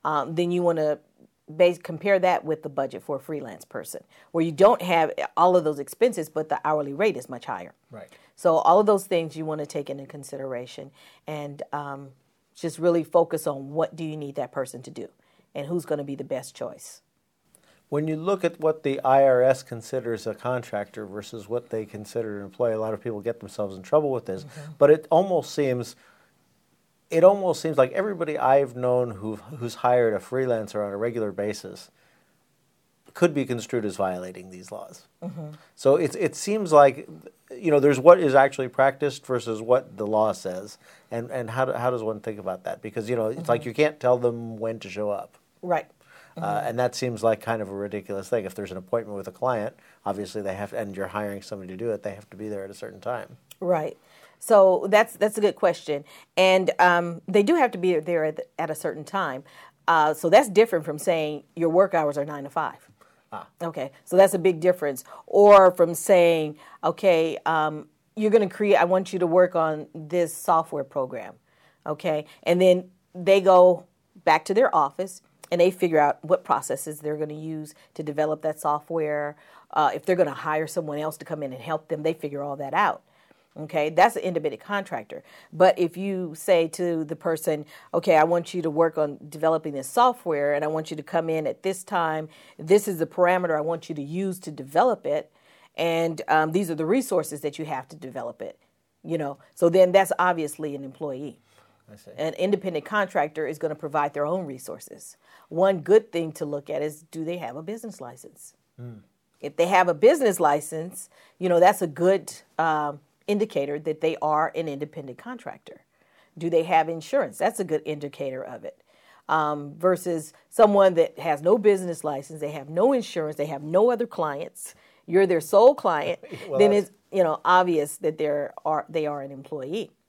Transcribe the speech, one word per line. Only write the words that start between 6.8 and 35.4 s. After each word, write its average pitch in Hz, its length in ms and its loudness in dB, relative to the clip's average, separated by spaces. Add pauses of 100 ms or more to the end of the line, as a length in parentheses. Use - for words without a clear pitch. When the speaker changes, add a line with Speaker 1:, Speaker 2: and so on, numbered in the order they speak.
Speaker 1:
rate 151 240 0
is 117 120 -12
much 123 180 -14
higher. 90 280 -10 (160)
Speaker 2:
Right. 104 180 -18 (280)
Speaker 1:
So 165 220 2
all 175 200 6
of 214 80 4
those 196 200 2
things 165 300 -4
you 156 80 -8
wanna 151 220 -6
take 143 240 -8
into 139 160 -12
consideration 135 840 -12 (360)
and, 147 360 -12 (100)
um, 139 380 -10 (440)
just 160 240 -10
really 170 240 2
focus 160 440 0
on 139 240 -6
what 156 260 -4
do 165 80 -10
you 156 120 -8
need 143 180 -12
that 127 180 -8
person 131 300 -10
to - 80 -18
do - 180 -14 (460)
and 143 120 -10
who's 170 200 -6
gonna 147 180 -4
be 139 100 -10
the 135 100 -12
best 131 300 -10
choice. - 460 -14 (880)
Speaker 2:
When 151 180 -2
you 156 80 -2
look 180 300 -2
at 165 160 -4
what 156 240 -2
the 139 160 -2
I 135 240 4
R 127 180 6
S 131 220 2
considers 117 600 -8
a 110 80 -6
contractor 113 720 -8
versus 101 440 -14
what 120 220 -6
they 110 140 -6
consider 104 540 -10
an 101 60 -12
employee, 110 300 -2
a 110 40 -4
lot 110 160 -4
of 104 80 -12
people 110 180 -8
get 117 200 -6
themselves 98 360 -8
in 95 60 -16
trouble 147 300 0
with 120 140 -6
this, 95 180 -8
Speaker 1:
Mm-hmm. 151 340 -18
Speaker 2:
but 143 140 6
it 156 180 2
almost 175 420 2
seems, 127 440 -2 (1120)
it 165 140 4
almost 190 360 6
seems 156 160 -2
like 165 140 4
everybody 170 480 -4
I've 131 380 2
known 123 340 0
who, 107 240 -8
who's 120 400 -12
hired 123 400 2
a 101 60 -4
freelancer 113 680 -4
on 101 60 -8
a 101 40 -8
regular 110 360 -4
basis 98 580 -10 (1200)
could 170 220 0
be 139 100 -2
construed 120 400 -6
as 98 120 -6
violating 92 540 -6
these 92 200 -18
laws. - 380 -18 (120)
Speaker 1:
Mm-hmm. 151 340 -12 (200)